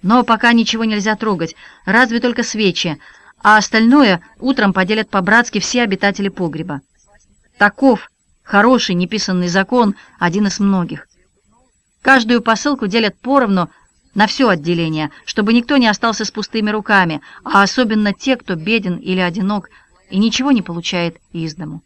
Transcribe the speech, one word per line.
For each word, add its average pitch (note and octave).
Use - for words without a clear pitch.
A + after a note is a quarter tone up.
Но A#3
пока A#3
ничего A3+
нельзя G#3+
трогать, F3+
разве A#3
только A#3+
свечи, F#3
а G#3+
остальное A3+
утром A#3
поделят G#3
по-братски G#3
все B3
обитатели G3
погреба. E3
Таков A3+
хороший A3
неписанный F3+
закон, G3
один F3
из -
многих. F#3
Каждую A#3+
посылку A#3+
делят G3+
поровну G#3+
на G#3
всё B3
отделение, D#3+
чтобы G#3+
никто A#3+
не A#3+
остался G#3+
с G3
пустыми G#3+
руками, G3
а D4
особенно G#3+
те, B3+
кто G#3+
беден F3+
или F#3
одинок F#3+
и F#3+
ничего A3+
не A3
получает E3+
из D#3+
дому. D#3+